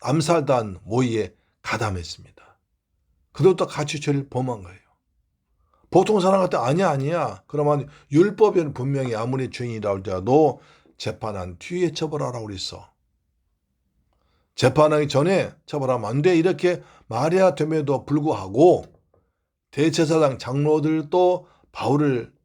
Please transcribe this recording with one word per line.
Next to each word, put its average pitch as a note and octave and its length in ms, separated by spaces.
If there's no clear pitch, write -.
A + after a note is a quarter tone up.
암살단 C3+ 840
모의에 A2+ 500
가담했습니다. - 1000
그들도 F3+ 340
같이 D3+ 340
죄를 C#3+ 300
범한 B2+ 320
거예요. F2+ 180
보통 G3 300
사람 F#3+ 200
같아 E3 240
"아니야, E3+ 240
아니야." C#3 580
그러면 D3 420
율법에는 F#3 640
분명히 C3 420
아무리 B2 360
죄인이라 A2 400
할지라도 G2+ 680
재판한 G2 640
뒤에 F3 340
처벌하라고 C#3 540
그랬어. F#2 440
"재판하기 D3+ 540
전에 D3 440
처벌하면 B2+ 420
안 C3 140
돼." F3+ 140
이렇게 F3 460
말해야 F3 480
됨에도 D3+ 520
불구하고 C#3+ 800
대제사장 D3+ 680
장로들도 D#3 1120
바울을 C3 600